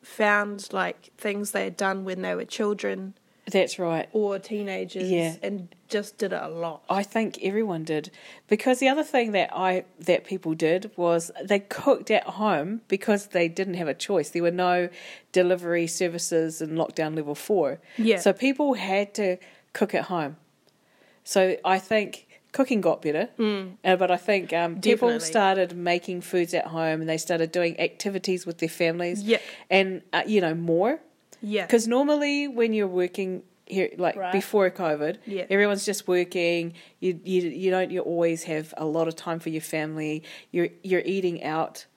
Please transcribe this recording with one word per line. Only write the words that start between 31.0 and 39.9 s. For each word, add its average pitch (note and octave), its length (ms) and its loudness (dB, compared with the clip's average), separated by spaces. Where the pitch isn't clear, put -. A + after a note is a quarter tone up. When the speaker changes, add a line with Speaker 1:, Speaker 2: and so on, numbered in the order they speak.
Speaker 1:
Yeah. G#3 240 -2
Speaker 2:
'Cause A3+ 220 4
normally C#4+ 600 2
when A#3 260 0
you're G#3 140 2
working F3+ 540 -2
here, F#3+ 320 -2
like, F3 180 0
Speaker 1:
Right. F#3 160 -6
Speaker 2:
before G3 380 2
covid, D#3+ 560 -2
Speaker 1:
Yeah. G3 240 -6
Speaker 2:
everyone's G3+ 360 2
just G3 220 -4
working. E3+ 640 2
You, F3 240 -2
you, F#3 260 2
you F#3 220 0
don't, F#3 180 2
you F3+ 120 -4
always E3+ 420 0
have D#3 340 -6
a D#3 80 -4
lot D#3+ 220 0
of D#3+ 80 -6
time E3+ 240 -6
for E3 100 -6
your D#3 120 -4
family. D#3 600 -4